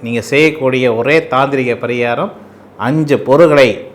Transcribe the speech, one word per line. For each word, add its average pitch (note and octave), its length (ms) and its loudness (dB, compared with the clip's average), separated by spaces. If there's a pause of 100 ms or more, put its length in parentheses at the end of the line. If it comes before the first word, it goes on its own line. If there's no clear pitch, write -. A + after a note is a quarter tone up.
நீங்க A#2 180 -4 (100)
செய்யக்கூடிய C3+ 540 0 (140)
ஒரே C#3 180 2 (160)
தாந்திரிக C3 400 0 (100)
பரிகாரம், A#2+ 480 -4 (560)
அஞ்சு D3 280 0 (120)
பொருள்களை C#3+ 420 4 (260)